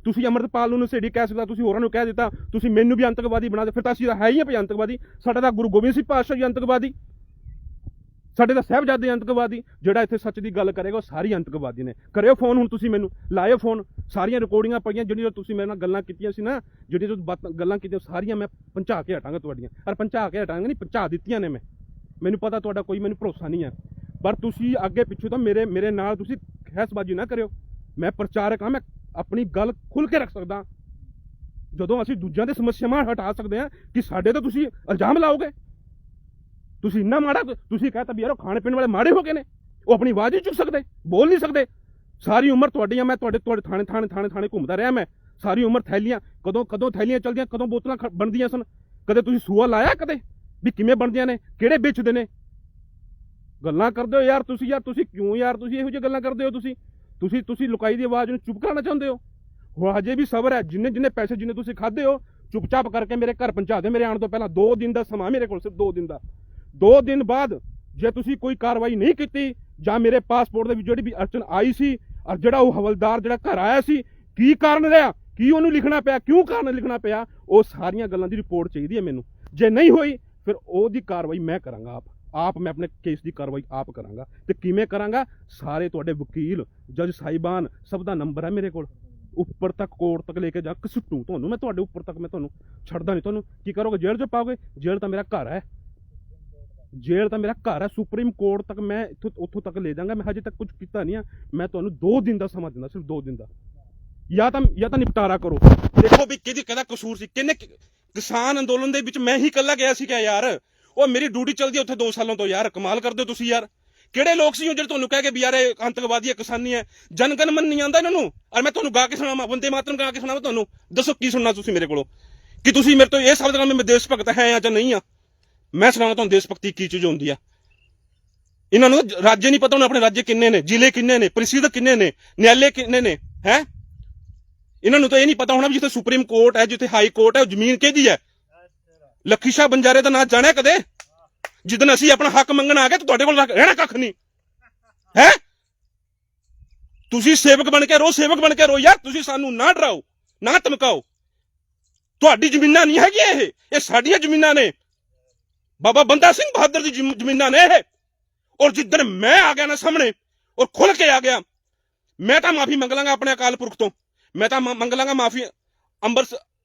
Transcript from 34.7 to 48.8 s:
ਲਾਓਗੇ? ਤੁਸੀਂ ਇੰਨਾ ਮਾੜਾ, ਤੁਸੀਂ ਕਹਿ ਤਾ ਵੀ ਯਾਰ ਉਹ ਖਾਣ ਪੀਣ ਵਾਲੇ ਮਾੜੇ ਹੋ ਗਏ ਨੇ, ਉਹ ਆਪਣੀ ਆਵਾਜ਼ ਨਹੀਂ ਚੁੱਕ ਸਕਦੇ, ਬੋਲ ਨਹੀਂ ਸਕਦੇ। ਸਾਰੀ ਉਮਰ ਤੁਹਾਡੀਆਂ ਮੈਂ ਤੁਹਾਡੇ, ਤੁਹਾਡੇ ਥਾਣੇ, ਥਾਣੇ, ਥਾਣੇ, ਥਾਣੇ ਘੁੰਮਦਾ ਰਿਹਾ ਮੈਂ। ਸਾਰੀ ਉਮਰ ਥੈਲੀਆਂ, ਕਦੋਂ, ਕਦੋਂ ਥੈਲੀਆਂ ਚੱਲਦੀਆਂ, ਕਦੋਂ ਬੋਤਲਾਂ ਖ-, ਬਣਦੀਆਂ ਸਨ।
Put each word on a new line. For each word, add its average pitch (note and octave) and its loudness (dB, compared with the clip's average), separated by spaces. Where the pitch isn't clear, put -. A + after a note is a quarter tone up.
ਲਾਓਗੇ? D4+ 0
ਤੁਸੀਂ G#3 -4
ਇੰਨਾ A#3 0
ਮਾੜਾ, D4 -2
ਤੁਸੀਂ A3+ -6
ਕਹਿ A#3+ -8
ਤਾ B3 -10
ਵੀ A3 -8
ਯਾਰ B3 -4
ਉਹ - -4
ਖਾਣ G3+ -6
ਪੀਣ B3 -4
ਵਾਲੇ C4 0
ਮਾੜੇ A3+ 2
ਹੋ F4+ 2
ਗਏ D#4 -6
ਨੇ, D4 -6
ਉਹ A#3 6
ਆਪਣੀ A#3+ 2
ਆਵਾਜ਼ A3 0
ਨਹੀਂ F#4 -2
ਚੁੱਕ F4+ -6
ਸਕਦੇ, D4+ -2
ਬੋਲ F#3+ 4
ਨਹੀਂ F4+ 4
ਸਕਦੇ। C#4+ -2
ਸਾਰੀ B3+ 2
ਉਮਰ C4+ 4
ਤੁਹਾਡੀਆਂ B3 -2
ਮੈਂ B3+ -2
ਤੁਹਾਡੇ, A3+ -4
ਤੁਹਾਡੇ A3+ -4
ਥਾਣੇ, F#3+ -6
ਥਾਣੇ, G#3+ -4
ਥਾਣੇ, G3 -6
ਥਾਣੇ G3+ -6
ਘੁੰਮਦਾ F3+ -6
ਰਿਹਾ A#3+ -2
ਮੈਂ। A#3+ -2
ਸਾਰੀ G#3 0
ਉਮਰ A#3 0
ਥੈਲੀਆਂ, G#3+ -4
ਕਦੋਂ, G#3 -4
ਕਦੋਂ A3 -6
ਥੈਲੀਆਂ A3+ -2
ਚੱਲਦੀਆਂ, B3 -6
ਕਦੋਂ A#3+ -8
ਬੋਤਲਾਂ A#3+ -6
ਖ-, A3+ -10
ਬਣਦੀਆਂ A3 -4
ਸਨ। B3 -6